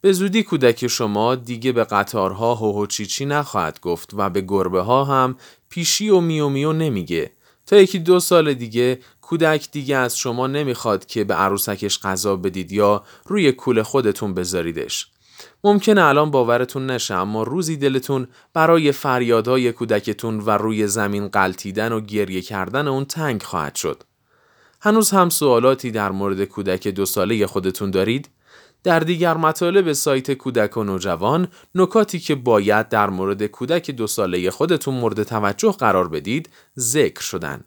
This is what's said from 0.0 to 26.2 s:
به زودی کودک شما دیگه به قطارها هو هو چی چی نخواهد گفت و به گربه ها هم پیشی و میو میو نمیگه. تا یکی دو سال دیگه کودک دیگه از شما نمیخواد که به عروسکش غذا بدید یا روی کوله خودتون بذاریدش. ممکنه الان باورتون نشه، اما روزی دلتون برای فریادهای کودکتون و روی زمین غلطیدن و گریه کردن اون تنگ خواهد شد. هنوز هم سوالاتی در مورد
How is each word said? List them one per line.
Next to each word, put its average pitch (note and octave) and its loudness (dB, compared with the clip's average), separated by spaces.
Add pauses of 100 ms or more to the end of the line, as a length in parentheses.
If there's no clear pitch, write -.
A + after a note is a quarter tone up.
به G3 4
زودی G3 0
کودک B2+ 2
شما A2+ 0
دیگه A#2+ -6
به A#2 2
قطارها G2+ 0
هو A2 -2
هو G#2 -2
چی G#2 -8
چی C#3 -8
نخواهد C#3 -4
گفت E2+ -6
و G2 -2
به F#2+ -2
گربه F#2 0
ها B2+ 2
هم C3 0 (340)
پیشی F3 -2
و F#3 6
میو D#3 0
میو C#3+ -2
نمیگه. F#2+ -2 (340)
تا G3+ 2
یکی F#3+ 6
دو F3+ 4
سال D#3+ 4
دیگه A#2+ -2 (220)
کودک D#3 0
دیگه C#3 -4
از B2 0
شما B2+ -4
نمیخواد B2+ -2
که G#2+ -4
به G2 -2
عروسکش G2 -2
غذا G2 -2
بدید F2+ -6
یا G2+ 2 (220)
روی F3 2
کوله A2+ 0
خودتون G#2+ -2
بذاریدش. F2 -6 (560)
ممکنه G#3 4
الان D3 4
باورتون B2+ 0
نشه، B2 -4
اما G#2 -2
روزی D#3 -4
دلتون C3 -2 (260)
برای D#3+ 4
فریادهای B2 2
کودکتون A2 -2
و G#2 -2
روی G#2+ 2
زمین G2+ -2
غلطیدن G2 -2
و A2 -4
گریه G2+ -4
کردن G#2 -4
اون C3+ -2
تنگ C#3 -4
خواهد D2+ -6
شد. - -6 (800)
هنوز G#3+ 2
هم F#3 4
سوالاتی C3 2
در G#2 -2
مورد G2 -2